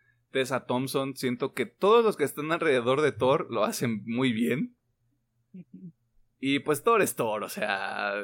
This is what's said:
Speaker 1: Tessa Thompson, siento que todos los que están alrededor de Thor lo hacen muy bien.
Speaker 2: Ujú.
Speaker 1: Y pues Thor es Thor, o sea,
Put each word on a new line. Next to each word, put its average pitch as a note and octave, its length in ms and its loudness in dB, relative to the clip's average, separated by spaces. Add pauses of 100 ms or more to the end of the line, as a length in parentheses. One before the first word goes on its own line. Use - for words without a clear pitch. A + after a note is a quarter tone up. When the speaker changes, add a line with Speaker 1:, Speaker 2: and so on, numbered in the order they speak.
(320)
Speaker 1:
Tessa C3 340 -2
Thompson, C3+ 520 -4
siento B2+ 360 -2
que A#2+ 120 -2
todos A3 400 4
los G#3 100 2
que - 80 -2
están D3 300 -4
alrededor C3+ 480 2
de C#3+ 100 4
Thor C3 400 2
lo A2 140 2
hacen A2+ 400 -2
muy A#2+ 260 0
bien. A#2+ 440 -2 (800)
Speaker 2:
Ujú. F#3 380 -18 (480)
Speaker 1:
Y C#3 200 0
pues C#3+ 240 -2
Thor A#3 180 4
es - 140 0
Thor, G#2+ 280 -2
o F#2 60 -6
sea, G2+ 640 -4 (100)